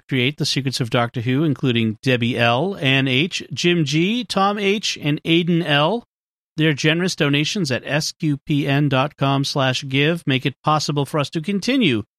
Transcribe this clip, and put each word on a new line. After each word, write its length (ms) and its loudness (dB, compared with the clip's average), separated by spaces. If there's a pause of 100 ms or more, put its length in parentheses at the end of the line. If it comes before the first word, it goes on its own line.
create 300 0
The 80 -2
Secrets 340 -2
of 100 -4
Doctor 320 0
Who, 220 0
including 580 0
Debbie 360 2
L, 380 2
Ann 320 2
H, 340 0 (100)
Jim 320 2
G, 400 0
Tom 340 0
H, 420 -2
and 240 -2
Aiden 400 2
L. 400 0 (520)
Their 160 4
generous 440 0
donations 540 0
at 140 -2
S 280 -2
Q 260 -2
P 280 -2
N 220 2
dot 280 0
com 280 0
slash 420 -2
give 400 0
make 200 0
it 80 -2 (100)
possible 420 0
for 140 -4
us 100 -4
to 100 -6
continue 640 0 (160)